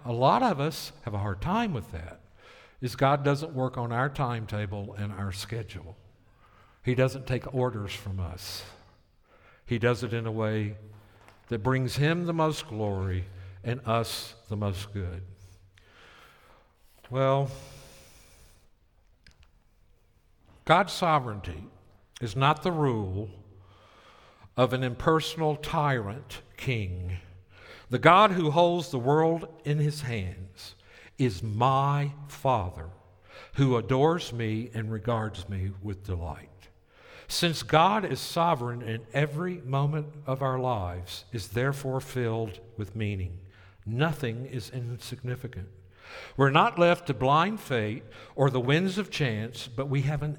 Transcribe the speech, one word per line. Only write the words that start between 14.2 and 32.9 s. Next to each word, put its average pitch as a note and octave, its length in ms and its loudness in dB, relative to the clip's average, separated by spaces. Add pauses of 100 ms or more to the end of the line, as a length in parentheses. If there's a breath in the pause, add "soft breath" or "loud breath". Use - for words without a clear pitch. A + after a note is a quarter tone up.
the G#2+ 80 -4
most G2+ 360 -2
good. F2+ 300 -6 (1900 soft breath)
Well, C3+ 420 2 (3250 loud breath)
God's F3 280 6
sovereignty G#2+ 760 0 (520)
is A2 140 -6
not C#3+ 300 2
the F#3 80 2
rule A2 580 0 (1300 loud breath)
of B2 160 4
an C3 100 0
impersonal D3+ 720 0
tyrant C#3 880 -2 (140)
king. F#2 600 -4 (720 loud breath)
The - 120 0
God F#3+ 320 10
who E3+ 180 2
holds F3 400 4
the C3 80 -2
world D#3+ 480 4 (180)
in D3 140 2
his D3 240 0
hands F#2 720 -6 (440 loud breath)
is B2 220 0
my C3+ 720 2 (160)
Father, F2+ 640 -2 (640 loud breath)